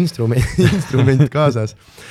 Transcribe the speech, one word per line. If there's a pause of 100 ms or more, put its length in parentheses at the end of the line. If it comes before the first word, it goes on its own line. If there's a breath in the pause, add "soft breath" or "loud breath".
instrume-, (180)
<laughs>
instrument
kaasas? (360 loud breath)